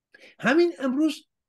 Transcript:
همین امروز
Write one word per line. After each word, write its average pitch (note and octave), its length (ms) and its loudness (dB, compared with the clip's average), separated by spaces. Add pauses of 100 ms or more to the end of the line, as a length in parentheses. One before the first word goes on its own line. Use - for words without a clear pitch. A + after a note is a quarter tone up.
(380)
همین E4 400 2
امروز C4+ 500 -2 (200)